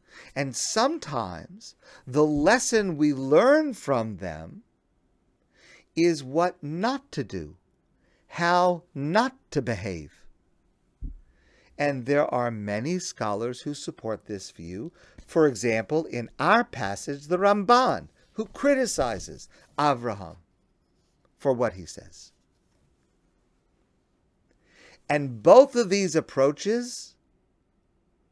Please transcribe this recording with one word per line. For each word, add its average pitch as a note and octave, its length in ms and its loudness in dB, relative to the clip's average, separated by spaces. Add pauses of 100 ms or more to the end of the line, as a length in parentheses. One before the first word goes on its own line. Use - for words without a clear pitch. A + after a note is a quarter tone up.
(340)
And C3+ 220 -6
sometimes D3+ 1200 -4 (320)
the C3+ 160 2
lesson F#3 720 2
we D3 180 2
learn A3 600 4
from A2+ 440 -4
them E2+ 460 -12 (1300)
is E3 300 2
what D#3+ 400 -2
not F#3+ 480 -4
to C#3 120 -6
do, E2+ 340 -10 (680)
how F3 560 2 (100)
not F3 420 -2 (160)
to D3 100 -2
behave. F#2 640 -8 (1500)
And C#3 280 -2
there C#3+ 280 0
are A#2+ 160 0
many A2 480 -4
scholars A2+ 640 -6
who D3 120 -8
support A2+ 520 -8
this G2 260 -10
view. F#2 420 -12 (340)
For D#3+ 200 4
example, A#2+ 580 0
in A#2+ 240 -8 (100)
our G3 240 4
passage, C#3 640 -8
the F3 100 0
Ramban, G3+ 680 2 (260)
who G#3+ 120 -6
criticizes C#3 1040 -2 (280)
Avraham A#2+ 600 -2 (1000)
for C#3 140 0
what A#2+ 220 0
he F#2 120 -14
says. - 460 -20 (2750)
And C3+ 340 -2
both B3+ 320 10
of A#3 140 0
these F#3 260 0
approaches, F3+ 1000 -2 (1160)